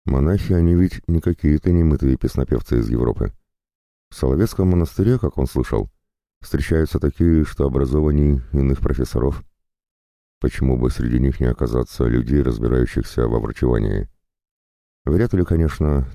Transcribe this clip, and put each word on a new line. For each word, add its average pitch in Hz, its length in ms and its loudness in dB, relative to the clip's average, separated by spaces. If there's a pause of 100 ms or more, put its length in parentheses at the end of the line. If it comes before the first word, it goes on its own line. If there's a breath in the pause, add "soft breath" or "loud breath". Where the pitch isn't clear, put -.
Монахи, 85 480 0
они 85 220 4
ведь 90 320 2
не 82 140 2
какие-то 80 500 0
немытые 73 460 2
песнопевцы 64 640 -2
из 55 100 -2
Европы. 58 440 -2 (760)
В - 60 -20
Соловецком 92 540 0
монастыре, 92 480 0
как - 200 -4
он 65 100 0
слышал, 58 420 -4 (520)
встречаются 80 580 -2
такие, 78 460 2
что - 200 -4
образованнее 71 760 2 (100)
иных 67 280 0
профессоров. 65 640 -2 (1000)
Почему 65 360 0
бы 62 140 0
среди 60 280 -2
них 65 200 0
не 64 80 0
оказаться 60 580 -2
людей, 60 360 0
разбирающихся 58 840 -2
во 57 120 0
врачевании? 53 680 -2 (960)
Вряд 92 280 0
ли, 90 120 2
конечно, 76 680 0